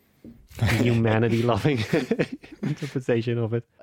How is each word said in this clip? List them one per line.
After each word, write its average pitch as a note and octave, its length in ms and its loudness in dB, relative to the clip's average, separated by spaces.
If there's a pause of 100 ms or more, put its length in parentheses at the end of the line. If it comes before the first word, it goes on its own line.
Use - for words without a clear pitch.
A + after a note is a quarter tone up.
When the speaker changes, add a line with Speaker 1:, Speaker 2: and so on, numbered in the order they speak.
(240)
Speaker 1:
<laughs> - 340 -20 (220)
Speaker 2:
humanity-loving A#2 960 2 (440)
<laughs> - 400 -12
interpretation B2 760 -2
of A#2 160 -2
it. A#2 100 -4 (180)